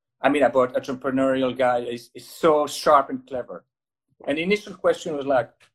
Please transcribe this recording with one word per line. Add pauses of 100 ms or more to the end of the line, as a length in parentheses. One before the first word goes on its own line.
(220)
I
mean,
about
entrepreneurial
guy
is,
is
so
sharp
and
clever. (640)
And
the
initial
question
was
like, (260)